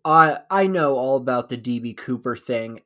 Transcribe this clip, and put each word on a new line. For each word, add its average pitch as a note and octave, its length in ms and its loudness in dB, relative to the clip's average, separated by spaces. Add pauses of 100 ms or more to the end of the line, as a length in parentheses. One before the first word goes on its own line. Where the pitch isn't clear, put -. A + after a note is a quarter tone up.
I, D#3+ 360 4 (100)
I G3 160 2
know D#3+ 300 0
all C3 220 0
about B2 320 -2
the B2 80 -8
D A#2+ 220 -6
B A2+ 140 -10
Cooper A#2+ 420 -6
thing. A2+ 500 -6